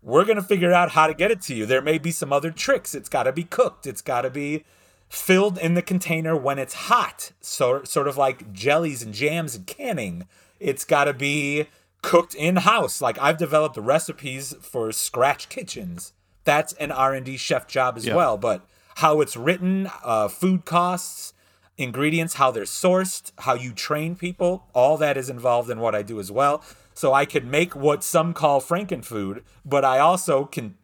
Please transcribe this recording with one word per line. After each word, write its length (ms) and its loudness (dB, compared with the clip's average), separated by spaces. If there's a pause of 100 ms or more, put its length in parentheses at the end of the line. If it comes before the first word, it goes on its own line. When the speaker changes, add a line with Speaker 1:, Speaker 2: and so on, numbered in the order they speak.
Speaker 1:
we're 240 4
gonna 180 0
figure 300 2
out 180 4
how 160 6
to 60 0
get 180 0
it 120 -2
to 120 -8
you. 100 -4
There 160 2
may 160 0
be 140 -4
some 200 -4
other 200 0
tricks. 420 -2
It's 160 -12
gotta 220 0
be 120 -6
cooked. 440 -2
It's 140 -10
gotta 280 -2
be 340 -6 (440)
filled 500 2
in 160 0
the 80 2
container 540 -2
when 240 -2
it's 140 -8
hot." 580 0 (100)
So, 420 0
sort 240 -2
of 100 -4
like 360 0
jellies 480 0
and 120 -12
jams 420 -4
and 100 -14
canning. 640 -8 (320)
It's 240 -4
gotta 300 2
be 540 -2 (340)
cooked 340 4
in-house. 680 2
Like, 200 0
I've 160 4
developed 400 0
recipes 840 -2
for 300 -4
scratch 560 0
kitchens. 640 -12 (320)
That's 300 0
an 180 -8
R 220 0
and 120 -8
D 120 -10
chef 300 -2
job 300 0
as 80 -8
Speaker 2:
Yeah. 100 0
Speaker 1:
well. 220 2
But 280 -2 (300)
how 260 4
it's 160 -2
written, 520 0 (140)
uh, 240 2
food 380 0
costs, 680 -2 (460)
ingredients, 560 -2
how 160 4
they're 140 -4
sourced, 720 0
how 160 0
you 160 -8
train 440 -4
people, 580 -4
all 240 6
that 200 2
is 120 -6
involved 420 0
in 80 -4
what 160 0
I 80 0
do 160 -8
as 120 -8
well. 300 2 (320)
So 200 2
I 120 4
could 200 -2
make 300 0
what 280 2
some 300 2
call 280 4
frankenfood, 800 -6 (240)
but 200 2
I 140 4
also 460 2
can 380 -10